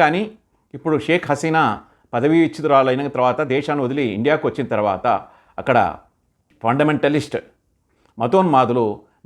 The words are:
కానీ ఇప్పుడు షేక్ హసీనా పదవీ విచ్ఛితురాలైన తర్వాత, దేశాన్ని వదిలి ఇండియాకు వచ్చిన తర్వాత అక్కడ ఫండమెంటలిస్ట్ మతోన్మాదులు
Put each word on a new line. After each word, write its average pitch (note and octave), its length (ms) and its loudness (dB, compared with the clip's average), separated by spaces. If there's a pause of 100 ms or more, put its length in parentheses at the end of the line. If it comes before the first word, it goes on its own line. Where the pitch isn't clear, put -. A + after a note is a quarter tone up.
కానీ E3 220 2 (520)
ఇప్పుడు D3+ 220 -2 (100)
షేక్ E3+ 240 0
హసీనా D#3+ 340 0 (480)
పదవీ C#3+ 320 2
విచ్ఛితురాలైన C#3 640 2
తర్వాత, B2+ 320 0 (140)
దేశాన్ని D3 300 -2
వదిలి C3+ 200 -2 (120)
ఇండియాకు C#3+ 320 0
వచ్చిన A#2+ 260 -4
తర్వాత G#2 320 0 (520)
అక్కడ A#2+ 200 0 (840)
ఫండమెంటలిస్ట్ C#3+ 760 0 (800)
మతోన్మాదులు B2 640 2 (420)